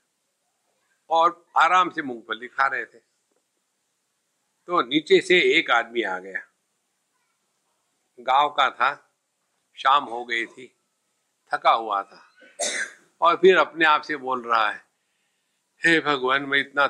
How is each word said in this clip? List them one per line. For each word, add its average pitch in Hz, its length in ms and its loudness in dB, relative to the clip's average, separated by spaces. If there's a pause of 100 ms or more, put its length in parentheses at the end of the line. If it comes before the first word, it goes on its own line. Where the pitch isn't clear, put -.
(1120)
और 165 360 0 (100)
आराम 170 340 2
से - 120 -10
मूंगफली 117 460 -12
खा 135 180 -2
रहे 127 180 -6
थे। 117 140 -20 (1700)
तो 170 160 0
नीचे 156 380 2
से 180 180 2 (200)
एक 143 120 -2
आदमी 117 320 0
आ 92 160 -6
गया, 95 220 -14 (1800)
गांव 131 320 0
का 135 200 0
था, 131 440 -4 (600)
शाम 139 280 2
हो 120 200 -10
गई 117 220 -6
थी, - 280 -20 (800)
थका 156 160 0
हुआ 110 320 -2
था - 220 -20 (960)
और 165 160 2
फिर 185 200 6
अपने 160 280 0
आप 151 180 2
से 151 140 -8
बोल 127 260 -6
रहा 113 280 0
है, - 140 -14 (1000)
"हे 165 180 2
भगवान, 135 420 -2
मैं 139 160 -2
इतना 139 320 0